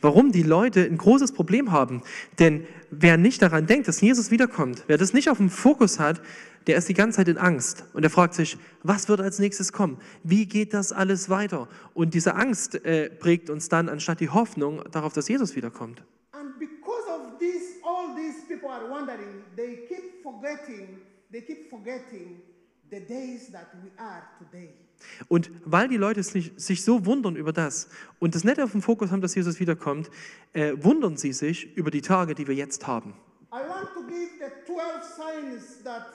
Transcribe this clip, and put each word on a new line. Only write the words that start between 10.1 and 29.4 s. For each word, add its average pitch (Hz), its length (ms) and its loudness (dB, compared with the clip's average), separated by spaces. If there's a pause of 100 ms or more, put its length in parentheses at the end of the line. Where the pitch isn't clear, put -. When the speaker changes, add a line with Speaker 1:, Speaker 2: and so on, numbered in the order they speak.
Speaker 1:
Wie 190 240 4
geht 208 260 -2
das 202 180 -2
alles 190 380 -2
weiter? 190 400 -2 (240)
Und 165 200 0
diese 170 220 2
Angst, - 480 -4
äh, 160 260 -2
prägt 170 400 0
uns 151 200 -8
dann, 170 180 0
anstatt 156 320 -6
die 165 100 -2
Hoffnung 151 600 -2
darauf, 151 220 -6
dass 147 160 -4
Jesus 240 260 -2
wiederkommt. 117 480 -12 (280)
Speaker 2:
And 277 280 -18
because 427 500 -10
of 277 300 -12
this, 349 440 -6
all 349 320 -8
these 311 320 -12
people 294 220 -12
are 233 200 -14
wondering, 214 540 -12 (120)
they 240 320 -12
keep 359 360 -14
forgetting, 240 760 -14 (320)
they 233 100 -16
keep - 280 -16
forgetting 202 720 -16 (480)
the 202 100 -14
days 247 520 -14
that 175 160 -20 (160)
we 190 140 -20
are 196 260 -16 (160)
today. 175 340 -20 (560)
Speaker 1:
Und 170 200 2 (160)
weil 175 220 4
die 254 100 -2
Leute 208 240 0
sich, 175 360 -6
sich - 260 -4
so 220 240 2
wundern 214 280 0
über 151 160 -4
das 156 380 -4 (300)
und 170 160 0
das 170 80 -4
nicht 269 160 2
auf 254 120 -2
dem 196 120 -2
Fokus 214 260 0
haben, 190 100 -2
dass 185 140 -4
Jesus 175 260 -2